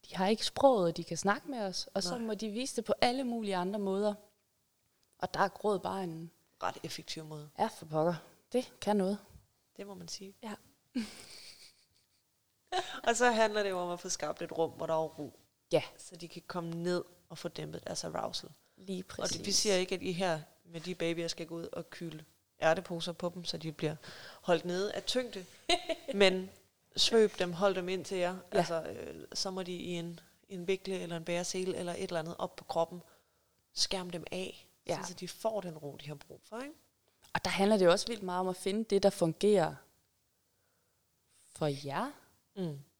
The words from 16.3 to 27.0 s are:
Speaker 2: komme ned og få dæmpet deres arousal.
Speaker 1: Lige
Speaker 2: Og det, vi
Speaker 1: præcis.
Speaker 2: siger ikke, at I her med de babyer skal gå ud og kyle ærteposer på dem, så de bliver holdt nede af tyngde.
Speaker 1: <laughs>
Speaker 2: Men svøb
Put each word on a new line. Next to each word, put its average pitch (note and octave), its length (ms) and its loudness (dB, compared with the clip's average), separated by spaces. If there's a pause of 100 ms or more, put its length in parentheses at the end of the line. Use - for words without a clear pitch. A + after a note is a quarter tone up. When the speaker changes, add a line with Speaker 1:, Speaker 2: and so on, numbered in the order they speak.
Speaker 2:
komme E3+ 220 -4
ned E3+ 340 0 (260)
og E3 80 -14
få - 100 -8
dæmpet D#3 400 -8
deres - 160 -4
arousal. - 460 -4 (280)
Speaker 1:
Lige F#3 320 -6
Speaker 2:
Og - 200 -4
det, - 40 -2
vi D#3+ 60 -4
Speaker 1:
præcis. G3+ 160 0
Speaker 2:
siger G3+ 200 6
ikke, F#3 200 2
at F3+ 60 -6
I F3+ 100 -2
her E3+ 300 0 (240)
med E3 160 -10
de F3+ 140 -6
babyer E3 320 0
skal E3 200 -6
gå E3 80 -8
ud E3 160 -8
og - 180 -10
kyle D#3 360 -10 (360)
ærteposer E3+ 500 0
på E3+ 220 -4
dem, F3 120 -10
så - 120 -4
de D#3+ 140 -6
bliver D#3 240 -2 (460)
holdt E3+ 240 4
nede F#3 280 -2
af - 100 -6
tyngde. A3 420 -2 (240)
Speaker 1:
<laughs> E4 440 0
Speaker 2:
Men F#3+ 360 6 (460)
svøb A3 440 8